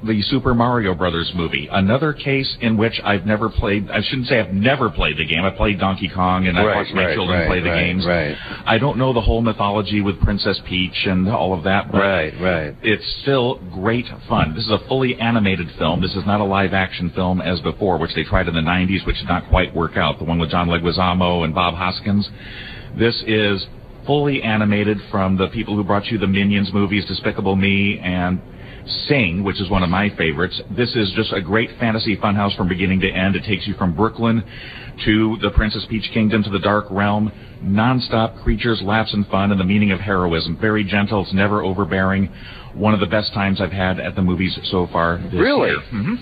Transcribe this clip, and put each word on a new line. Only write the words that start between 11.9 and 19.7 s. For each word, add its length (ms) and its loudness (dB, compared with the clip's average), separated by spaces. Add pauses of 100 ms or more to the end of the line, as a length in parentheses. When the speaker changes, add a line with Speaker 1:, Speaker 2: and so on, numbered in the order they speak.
Speaker 1:
but 120 2
Speaker 2:
Right, 380 0
right. 420 -2
Speaker 1:
it's 220 0 (180)
still 340 0 (160)
great 340 -2 (220)
fun. 260 0
This 120 -4
is 40 -2
a 160 2
fully 320 0
animated 540 0
film. 280 0
This 140 -2
is 100 -4
not 160 2
a 40 2
live-action 680 0
film 300 0
as 200 -2
before, 380 0
which 160 -2
they 80 -2
tried 260 0
in 60 -4
the 80 2
nineties, 440 0
which 120 -2
did 100 -8
not 200 -2
quite 260 2